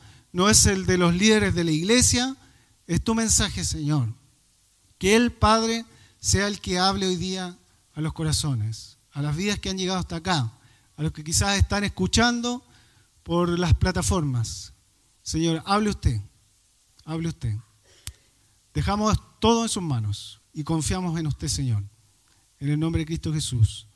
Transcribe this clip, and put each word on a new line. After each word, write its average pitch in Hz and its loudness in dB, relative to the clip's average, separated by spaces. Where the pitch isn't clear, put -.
no 185 2
es 214 6
el 190 0
de 185 4
los 170 4
líderes 208 4
de 170 0
la 165 0
iglesia. 240 2
Es 170 0
tu 226 0
mensaje, 214 0
Señor. 147 -2
Que 196 4
el 240 4
Padre 226 2
sea 196 2
el 208 -6
que 185 -2
hable 190 2
hoy 185 2
día 180 -6
a 156 -6
los 156 -4
corazones, 131 -4
a 139 -6
las 147 -2
vidas 202 -2
que 190 -8
han 190 -6
llegado 185 -2
hasta 170 -6
acá, 160 -2
a 151 -10
los 156 -2
que 156 -12
quizás 196 0
están 196 2
escuchando 240 0
por 170 0
las 175 2
plataformas. 165 0
Señor, 160 -2
hable 208 2
usted, 117 -2
hable 165 -6
usted. 117 -4
Dejamos 196 0
todo 226 4
en 226 -2
sus 214 -4
manos 117 -4
y 151 -8
confiamos 165 -2
en 160 -4
usted, 151 -4
Señor. 123 -2
En 143 -4
el 147 0
nombre 165 0
de 156 -4
Cristo 160 -4
Jesús. 127 0